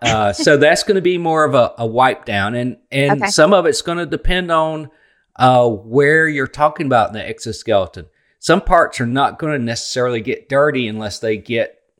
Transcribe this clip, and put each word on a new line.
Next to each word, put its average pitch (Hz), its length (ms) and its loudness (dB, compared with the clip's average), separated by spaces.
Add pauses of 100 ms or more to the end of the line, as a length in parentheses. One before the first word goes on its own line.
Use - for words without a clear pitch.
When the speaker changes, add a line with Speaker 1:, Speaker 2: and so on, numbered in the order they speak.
Speaker 1:
Uh, 110 300 0
Speaker 2:
<laughs> - 20 -6
Speaker 1:
so 147 240 4
that's 151 240 4
gonna 190 180 0
be 180 160 0
more 160 280 0
of 139 100 0
a, 120 240 2
a 117 80 -4
wipe 123 400 0
down, 104 280 -2
and, 123 220 -4 (160)
and 143 300 0
Speaker 2:
Okay. 202 80 -2
Speaker 1:
some 196 240 4
of 180 100 4
it's 147 160 0
gonna 170 240 -6
depend 170 480 -2
on, 160 380 -2 (460)
uh, 127 300 4
where 139 600 2
you're 139 180 -2
talking 151 400 -2
about 117 220 2
in 101 60 -14
the 107 120 -10
exoskeleton. 101 800 -4 (320)
Some 175 220 0
parts 170 400 0
are 123 60 -2
not 123 320 -2
gonna 151 200 -4
necessarily 120 640 -4
get - 300 -8
dirty 135 360 0
unless 107 320 -8
they 110 200 -2
get, 113 400 -4 (220)